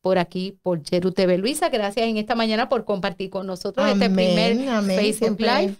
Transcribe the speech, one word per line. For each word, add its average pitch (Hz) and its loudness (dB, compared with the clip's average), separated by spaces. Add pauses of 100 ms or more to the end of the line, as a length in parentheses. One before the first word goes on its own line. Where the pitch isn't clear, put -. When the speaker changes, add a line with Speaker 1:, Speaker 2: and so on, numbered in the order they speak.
Speaker 1:
por 185 2
aquí, 185 -4
por 175 -2
Jeru 180 0
T 185 0
V. 180 4
Luisa, 294 -2
gracias 214 -2
en 226 -2
esta 214 -2
mañana 226 0
por 247 0
compartir 190 -4
con 190 -8
nosotros 190 -2
este 202 2
Speaker 2:
Amén, 190 2
Speaker 1:
primer 208 2
Speaker 2:
amén. 202 0
Speaker 1:
Facebook 214 0 (200)
Speaker 2:
Siempre 233 2
Speaker 1:
Live. 381 -2